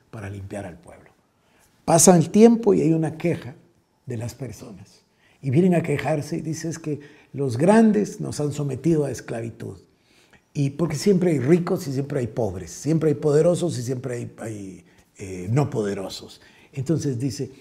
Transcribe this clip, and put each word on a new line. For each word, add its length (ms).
para 200
limpiar 360
al 120
pueblo. 320
Pasa 320
el 140
tiempo 440
y 80
hay 120
una 240
queja 380
de 100
las 200
personas. 680
Y 80
vienen 260
a 80
quejarse 540
y 40
dicen, 280
"Es 100
que 220
los 240
grandes 640
nos 180
han 140
sometido 500
a 80
esclavitud". 680
Y 200
porque 240
siempre 360
hay 80
ricos 480
y 60
siempre 260
hay 80
pobres, 440
siempre 380
hay 60
poderosos 640
y 60
siempre 320
hay, 240
hay, 460
eh, 340
no 180
poderosos. 720
Entonces 460
dice, 420